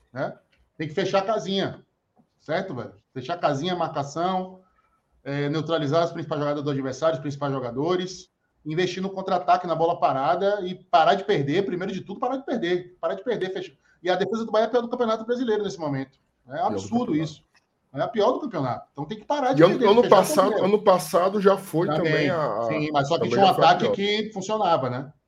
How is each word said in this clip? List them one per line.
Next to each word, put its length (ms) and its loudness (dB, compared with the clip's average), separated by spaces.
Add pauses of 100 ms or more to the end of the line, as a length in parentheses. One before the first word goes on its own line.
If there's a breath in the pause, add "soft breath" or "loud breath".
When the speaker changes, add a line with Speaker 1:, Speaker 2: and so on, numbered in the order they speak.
(120)
Speaker 1:
né? 220 -8 (440)
Tem 80 -6
que 80 -10
fechar 260 0
a 60 -6
casinha, 580 -4 (560)
certo, 340 -6
velho? 180 -10 (200)
Fechar 220 -8
a 40 -8
casinha, 360 -2
marcação, 880 -4 (640)
é, 240 -4
neutralizar 540 0
as 100 -2
principais 280 -6
jogadas 220 -2
do 80 -4
adversário, 460 -2
os 40 -8
principais 320 -6
jogadores, 800 -4 (340)
investir 380 -2
no 80 -4
contra-ataque, 560 0
na 80 0
bola 240 0
parada 640 0
e 120 -6
parar 400 4
de 100 -2
perder, 400 2
primeiro 280 -2
de 100 -8
tudo, 180 -12
parar 160 -2
de 80 -10
perder. 560 -4
Parar 140 -2
de 100 -12
perder, 280 -4
fechar. 200 -10 (300)
E 80 0
a 60 4
defesa 280 -2
do 80 -6
Bahia 140 4
é 20 -6
a 20 -6
pior 120 2
do 60 -8
Campeonato 360 -2
Brasileiro 400 -2
nesse 160 -6
momento. 380 -6 (280)
É 60 -16
Speaker 2:
Pior 160 -2
do 60 -2
Speaker 1:
absurdo 320 -4
Speaker 2:
campeonato. 260 0
Speaker 1:
isso. 120 -20 (500)
É 80 -8
a 60 -2
pior 240 2
do 80 -4
campeonato. 520 -4
Então 140 -8
tem 120 -10
que 60 -20
parar 300 0
de 80 6
Speaker 2:
E 20 12
ano, 140 4
Speaker 1:
perder, 120 4
Speaker 2:
ano 120 6
Speaker 1:
fechar 120 8
a 40 10
Speaker 2:
passado, 320 4
Speaker 1:
casinha. 180 2
Speaker 2:
ano 140 2
passado 580 2
já 160 6
foi 300 -2
Speaker 1:
Também, 160 0 (100)
Speaker 2:
também 180 2
a, 280 -2
a, 100 -2
Speaker 1:
sim, 240 -2
mas 160 2
só 60 2
que 60 0
Speaker 2:
também 120 0
Speaker 1:
tinha 120 6
um 40 8
Speaker 2:
já 60 4
foi 100 4
a 60 8
Speaker 1:
ataque 140 4
Speaker 2:
pior. 100 2
Speaker 1:
que 400 -2
funcionava, 560 0
né? 220 -8 (140)